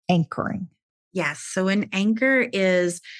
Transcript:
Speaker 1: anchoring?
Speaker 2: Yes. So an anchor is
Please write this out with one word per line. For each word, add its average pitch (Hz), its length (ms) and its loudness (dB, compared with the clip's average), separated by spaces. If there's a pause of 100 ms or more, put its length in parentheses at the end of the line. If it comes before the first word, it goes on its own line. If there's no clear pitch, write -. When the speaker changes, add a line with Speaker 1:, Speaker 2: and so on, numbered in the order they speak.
Speaker 1:
anchoring? 180 600 0 (440)
Speaker 2:
Yes. 151 260 -4
So 190 300 -2
an 202 240 0
anchor 226 580 2
is 180 480 2 (200)